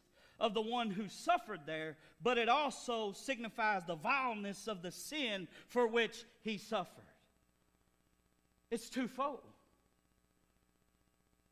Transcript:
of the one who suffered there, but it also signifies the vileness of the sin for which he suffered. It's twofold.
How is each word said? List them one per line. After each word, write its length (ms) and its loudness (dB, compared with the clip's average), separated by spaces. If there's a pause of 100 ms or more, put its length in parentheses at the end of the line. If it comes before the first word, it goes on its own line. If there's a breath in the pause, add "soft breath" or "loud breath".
(380 loud breath)
of 160 2
the 60 4
one 280 0
who 180 -4
suffered 600 0
there, 280 -4 (280 loud breath)
but 160 4
it 100 4
also 640 2
signifies 720 0
the 80 -4
vileness 720 0
of 140 -4
the 100 -6
sin 560 -2 (200 loud breath)
for 180 4
which 400 2 (160)
he 160 -2
suffered. 460 -4 (1700)
It's 180 -4
twofold. 520 -2 (2000)